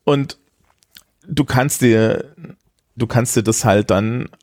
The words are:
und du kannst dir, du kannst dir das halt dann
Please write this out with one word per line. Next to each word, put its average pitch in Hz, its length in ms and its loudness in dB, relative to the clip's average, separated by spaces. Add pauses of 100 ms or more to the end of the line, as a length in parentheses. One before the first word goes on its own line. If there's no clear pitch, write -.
und 139 320 -2 (880)
du - 160 -2
kannst 131 380 -2
dir, 110 440 2 (680)
du 120 120 -4
kannst - 280 -2
dir 117 80 2
das 110 220 -2
halt 104 260 2
dann 110 380 -2 (140)